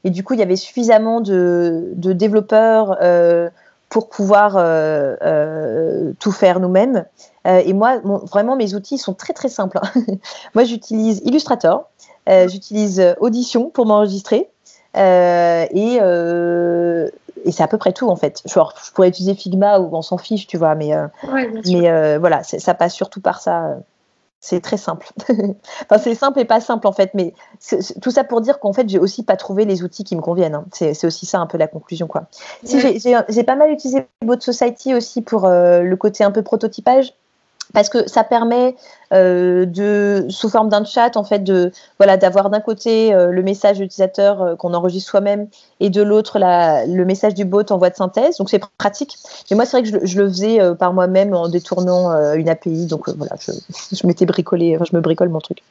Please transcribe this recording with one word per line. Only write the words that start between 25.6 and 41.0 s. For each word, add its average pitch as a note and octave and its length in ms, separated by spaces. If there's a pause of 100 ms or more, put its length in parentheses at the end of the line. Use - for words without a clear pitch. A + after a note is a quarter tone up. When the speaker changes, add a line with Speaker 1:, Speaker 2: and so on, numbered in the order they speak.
Speaker 1:
Enfin, G#3+ 120
c'est A#3 140
simple C#4 240
et A#3+ 60
pas A3+ 160
simple, A3+ 260
en G3 60
fait, F#3+ 200
mais F#3 200 (260)
c'est, - 220
c'est, - 180
tout B3+ 120
ça C#4 120
pour A#3 160
dire C#4 200
qu'en G3+ 120
fait, A#3 160
j'ai F#3+ 120
aussi G3 240
pas F#3+ 120
trouvé G3+ 300
les F#3+ 180
outils F#3 220
qui F#3 100
me D#3+ 60
conviennent, E3+ 340
hein. D3+ 160
C'est, D#3 220
c'est E3+ 140
aussi E3 180
ça, F#3 140
un E3+ 60
peu, - 120
la D#3 100
conclusion, D#3+ 400
quoi. - 160 (400)
Si, B3 120
Speaker 2:
Ouais. C4+ 60
Speaker 1:
j'ai, A3+ 180
j'ai, B3 180 (100)
j'ai A3+ 160
pas C4 120
mal D4+ 160
utilisé C4+ 340 (200)
Bot B3 140
Society B3 540
aussi A#3+ 280
pour, G#3+ 240
euh, F3 360
le F3+ 140
côté G#3 280
un G3+ 80
peu G#3+ 100
prototypage, A#3 720 (580)
parce G3+ 180
que A#3 200
ça A3 140
permet, A#3+ 520 (380)
euh, F3+ 540
de, G3+ 640
sous G#3 200
forme A3 200
d'un G#3 140
chat, A#3+ 340